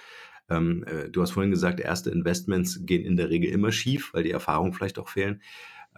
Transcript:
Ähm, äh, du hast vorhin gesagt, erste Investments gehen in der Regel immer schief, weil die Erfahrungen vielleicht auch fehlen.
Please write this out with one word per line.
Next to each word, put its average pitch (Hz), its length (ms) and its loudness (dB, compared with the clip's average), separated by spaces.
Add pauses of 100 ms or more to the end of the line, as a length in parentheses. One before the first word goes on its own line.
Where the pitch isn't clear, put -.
(500)
Ähm, 85 360 2
äh, 80 260 -6
du 90 120 2
hast 87 100 0
vorhin 98 180 2
gesagt, 90 300 2
erste 85 300 -2
Investments 90 760 0
gehen 90 180 2
in 90 120 2
der 82 140 2
Regel 85 200 2
immer 101 220 2
schief, - 420 -2
weil 85 100 2
die 80 60 0
Erfahrungen 82 420 0
vielleicht 95 260 -4
auch - 100 -8
fehlen. 101 340 -2 (560)